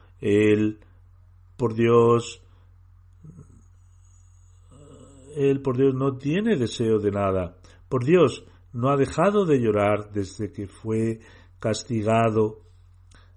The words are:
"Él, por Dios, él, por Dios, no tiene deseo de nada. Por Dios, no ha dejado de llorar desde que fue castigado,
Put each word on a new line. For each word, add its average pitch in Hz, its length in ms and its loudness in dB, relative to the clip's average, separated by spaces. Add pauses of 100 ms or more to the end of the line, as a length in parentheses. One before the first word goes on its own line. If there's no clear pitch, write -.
(180)
"Él, 107 600 2 (800)
por 113 160 -4
Dios, 117 680 2 (3000)
él, 139 240 2
por 127 160 -2
Dios, 135 160 4
no 131 240 -2
tiene 185 400 -2
deseo 113 420 0
de 101 120 0
nada. 95 460 -4 (300)
Por 123 160 -2
Dios, 156 420 2 (260)
no 120 180 -4
ha 143 80 0
dejado 185 480 0
de 147 140 2
llorar 104 520 0
desde 104 400 -8
que 101 160 -12
fue 113 520 -4 (400)
castigado, 110 1040 -2 (760)